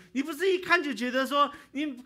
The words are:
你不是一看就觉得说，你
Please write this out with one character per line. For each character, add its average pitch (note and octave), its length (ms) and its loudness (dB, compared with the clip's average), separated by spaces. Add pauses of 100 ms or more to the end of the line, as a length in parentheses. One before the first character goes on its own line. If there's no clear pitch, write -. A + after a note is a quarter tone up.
(140)
你 B3+ 60 0
不 D4+ 120 -6
是 F4 200 2
一 F4+ 60 2
看 F4 240 2
就 C#4+ 100 -4
觉 A#3+ 200 -4
得 C4 120 2
说， C#4+ 300 2 (160)
你 C#4+ 240 -6 (120)